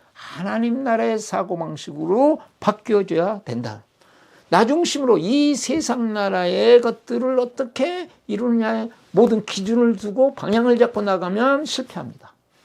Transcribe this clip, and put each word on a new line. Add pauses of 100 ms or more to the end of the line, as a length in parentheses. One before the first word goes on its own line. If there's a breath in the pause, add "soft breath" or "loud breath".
(180 soft breath)
하나님
나라의
사고방식으로 (180 loud breath)
바뀌어져야
된다. (680 soft breath)
나
중심으로
이
세상
나라의
것들을
어떻게 (160 loud breath)
이루느냐에 (220 soft breath)
모든
기준을
두고
방향을
잡고
나가면
실패합니다. (320 soft breath)